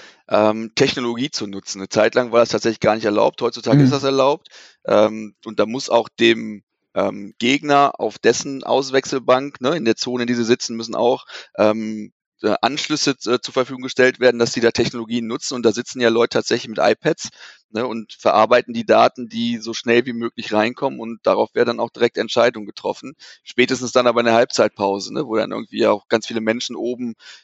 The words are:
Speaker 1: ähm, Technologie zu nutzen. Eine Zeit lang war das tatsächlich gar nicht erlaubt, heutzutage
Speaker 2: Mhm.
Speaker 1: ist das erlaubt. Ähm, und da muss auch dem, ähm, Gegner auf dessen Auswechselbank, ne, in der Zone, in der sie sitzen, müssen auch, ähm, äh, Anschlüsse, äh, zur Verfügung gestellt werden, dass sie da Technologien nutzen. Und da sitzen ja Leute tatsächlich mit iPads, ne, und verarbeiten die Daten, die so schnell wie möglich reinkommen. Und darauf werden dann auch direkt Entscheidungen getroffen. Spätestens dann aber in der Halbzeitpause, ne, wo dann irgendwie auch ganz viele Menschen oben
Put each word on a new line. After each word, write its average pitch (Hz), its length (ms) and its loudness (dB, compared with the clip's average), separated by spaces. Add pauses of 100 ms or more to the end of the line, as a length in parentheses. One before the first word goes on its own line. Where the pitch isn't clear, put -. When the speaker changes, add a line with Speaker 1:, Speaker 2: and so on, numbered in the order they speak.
(300)
Speaker 1:
ähm, 107 460 2
Technologie 127 560 -2
zu - 160 -8
nutzen. 98 340 -12
Eine 95 80 -10
Zeit 110 260 2
lang 123 180 -2
war 117 80 6
das 117 100 2
tatsächlich 113 300 -2
gar 107 140 2
nicht 113 100 -4
erlaubt, 107 380 0
heutzutage 120 360 0
Speaker 2:
Mhm. 143 60 6
Speaker 1:
ist 131 80 4
das 139 120 -2
erlaubt. 135 440 0 (380)
Ähm, 107 480 2 (100)
und 110 140 -6
da 107 80 2
muss 123 240 -6
auch 117 180 2
dem, 113 540 0 (320)
ähm, 98 440 -4
Gegner 143 640 0
auf 110 180 -6
dessen 135 440 0
Auswechselbank, 131 1000 0
ne, 139 160 0
in 120 80 -4
der 113 120 2
Zone, 123 260 -4
in 117 40 -4
der 120 100 0
sie 117 80 0
sitzen, 117 320 0
müssen 113 180 -10
auch, 120 320 0 (320)
ähm, 107 540 0 (300)
äh, 107 180 0
Anschlüsse, 143 560 -2 (100)
äh, 120 140 2
zur - 140 -12
Verfügung 127 280 -2
gestellt 127 380 2
werden, 120 180 4
dass 117 140 0
sie 127 80 -4
da 113 100 4
Technologien 117 560 -2
nutzen. 131 280 -8
Und 120 100 -2
da 110 80 4
sitzen 123 280 -8
ja 117 100 4
Leute 117 280 2
tatsächlich 120 300 -2
mit 110 100 -8
iPads, 110 520 0 (400)
ne, 113 160 -4
und 113 260 -10
verarbeiten 113 600 2
die 117 100 -4
Daten, 113 440 4
die 117 300 -4
so 110 140 -10
schnell 120 340 2
wie 127 60 -8
möglich 117 400 -8
reinkommen. 123 480 -2
Und 113 240 -12
darauf 107 300 2
werden 120 140 2
dann 117 120 -4
auch 117 100 -4
direkt 117 280 0
Entscheidungen 113 480 0
getroffen. 104 480 -10 (280)
Spätestens 123 500 -2
dann 123 140 2
aber 120 140 2
in 120 60 0
der 113 80 4
Halbzeitpause, 104 800 0
ne, 147 120 -6
wo 110 100 -6
dann 101 160 -2
irgendwie 110 340 -2
auch 104 220 0
ganz 110 180 -2
viele 113 140 -6
Menschen 113 360 -4
oben 117 380 -6 (300)